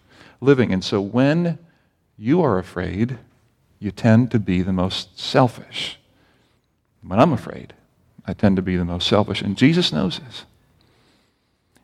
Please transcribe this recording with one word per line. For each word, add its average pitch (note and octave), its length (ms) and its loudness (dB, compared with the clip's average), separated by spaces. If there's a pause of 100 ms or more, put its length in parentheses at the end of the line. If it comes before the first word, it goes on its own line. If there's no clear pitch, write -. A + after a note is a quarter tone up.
(400)
living. B2 320 4
And F#2 100 -2
so G2+ 200 -2
when C#3+ 560 0 (580)
you C3+ 260 0
are A2 160 2
afraid, F#2 600 -6 (600)
you G#2 120 -8
tend A2+ 400 4
to A#2+ 80 0
be F#2 240 0
the F#2+ 100 -4
most - 480 -4
selfish. - 800 -2 (1040)
When F#2 180 0
I'm D#3 120 4
afraid, - 420 -8 (520)
I G2+ 60 -4
tend G2 240 2
to F#2+ 60 0
be F#2 140 -2
the F2+ 80 -2
most F2 220 -4
selfish. G2+ 360 0
And G2+ 140 -4
Jesus E3 360 2
knows D#3 260 -4
this. - 280 -20 (1400)